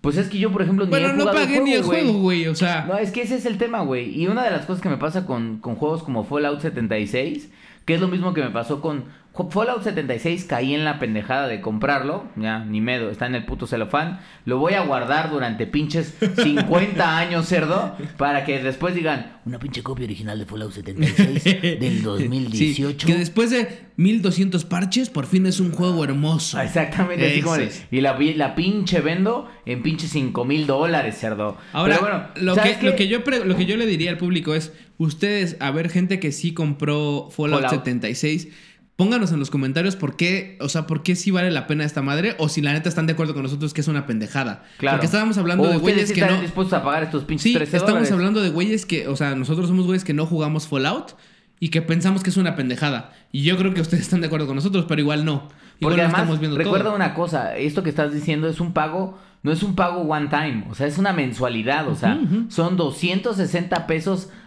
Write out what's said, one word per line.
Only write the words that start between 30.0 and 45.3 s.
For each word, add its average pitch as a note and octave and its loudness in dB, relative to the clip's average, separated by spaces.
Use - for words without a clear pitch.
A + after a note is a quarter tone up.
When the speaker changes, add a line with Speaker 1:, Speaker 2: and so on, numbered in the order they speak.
Speaker 1:
cinco B2+ -2
mil D3 0
dólares, C#3 0
cerdo". G#2 -4
Speaker 2:
Ahora, F#3+ 2
Speaker 1:
Pero G3+ 0
bueno, F#3 -4
Speaker 2:
lo F#3 0
Speaker 1:
¿sabes G#3+ 4
Speaker 2:
que, - -8
Speaker 1:
qué? - 2
Speaker 2:
lo F3+ 4
que G3 4
yo A#3 0
pre-, B3+ 0
lo F#3 2
que F#3 2
yo G3+ 0
le A#3 0
diría F3 0
al E3 -4
público E3+ 0
es: D#3+ -2
Ustedes, F3+ 0
a C3+ 0
ver, D#3+ 0
gente F#3 2
que D#3+ -2
sí E3 -2
compró D3 -2
Fallout D3+ 0
Speaker 1:
Fallout. C3 2
Speaker 2:
setenta B2 -2
y A2+ -4
seis, D#3 -2
pónganos G3+ 2
en D#3+ 0
los C3+ -2
comentarios D3 0
por C#3 -4
qué, F3+ -2
o C#3 -4
sea, D#3+ -2
por D#3 -2
qué F3+ 0
sí F#3 -2
vale F3+ 2
la D3+ -2
pena D3+ 0
esta D3+ -4
madre, D3+ 0
o D#3 0
si D#3 -2
la C#3+ 2
neta D#3 -2
están D#3+ 0
de D#3+ 2
acuerdo D#3 0
con C#3 -4
nosotros C#3+ -4
que - -2
es D3 -2
una C#3+ 0
pendejada. A2 -4
Speaker 1:
Claro. C#3 2
Speaker 2:
Porque D3+ 2
estábamos G#3+ 2